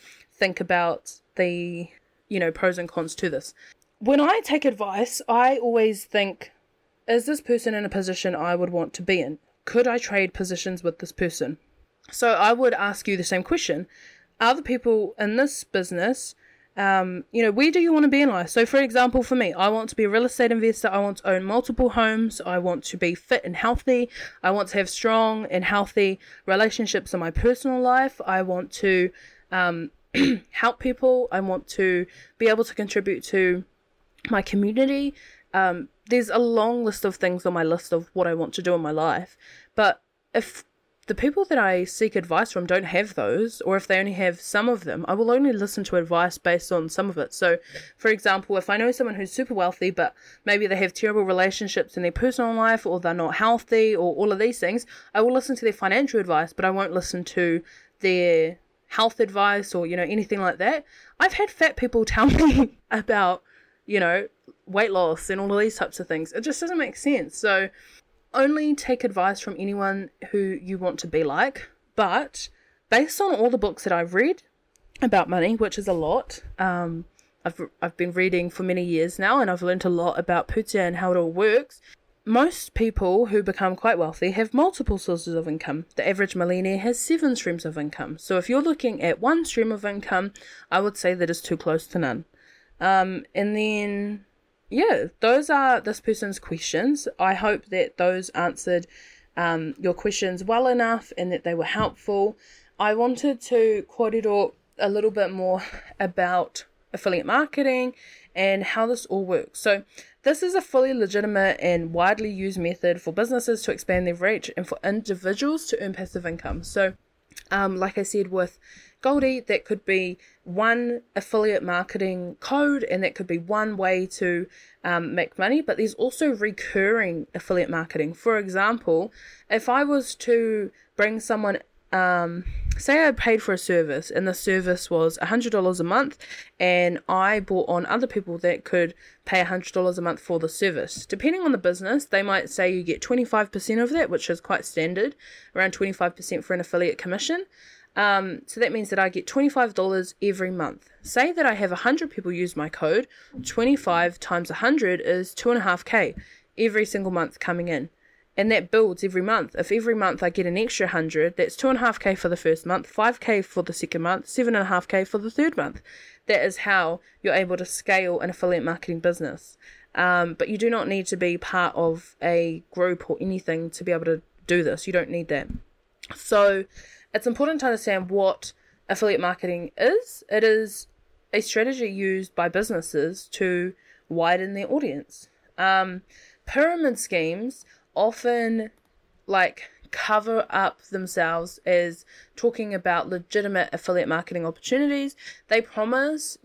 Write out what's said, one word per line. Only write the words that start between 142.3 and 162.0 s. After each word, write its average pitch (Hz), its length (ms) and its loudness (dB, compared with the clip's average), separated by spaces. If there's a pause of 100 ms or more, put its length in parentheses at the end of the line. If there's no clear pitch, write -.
say 185 220 0
you 180 100 -2
get 165 180 -4
twenty-five 233 520 0
percent 220 280 -2
of 240 100 0
that, 320 200 0
which 165 180 -2
is 170 120 -2
quite - 240 -4
standard, 180 500 -2 (400)
around 185 180 0
twenty-five 185 440 -2
percent - 280 -8
for - 100 -4
an 180 60 -2
affiliate - 380 -2
commission. 320 480 -4 (500)
Um, 196 500 0
so - 140 -6
that 226 100 2
means 214 200 -4
that 196 80 -4
I 190 100 4
get 185 180 -8
twenty-five 277 480 2
dollars 190 480 -2
every 190 280 -2
month. 175 400 -8 (120)
Say 285 300 0
that 330 140 2
I 226 80 2
have 196 180 -2
a 180 40 -6
hundred 285 340 0
people 185 200 -8
use 175 240 -4
my 151 140 -4
code, 196 400 0 (360)
twenty-five 185 760 0
times 175 300 -4
a 160 40 -6
hundred 233 460 2
is 180 340 -2
two - 160 -2
and 240 80 4
a 214 40 -2
half 180 240 0
K 190 280 2 (420)
every 214 280 2
single 196 260 -4
month 170 300 -2
coming 175 280 -4
in. 160 200 -4 (480)
And 208 160 2
that 185 180 0
builds 214 320 2
every 185 200 0
month. 208 360 -2
If 175 140 -2
every 226 240 2
month 190 260 0
I 175 80 2
get 180 160 -2
an 175 100 -2
extra 196 300 -2
hundred, 160 500 0
that's 165 200 0
two 262 140 0
and 262 80 2
a - 20 -4
half 226 180 0
K 190 160 0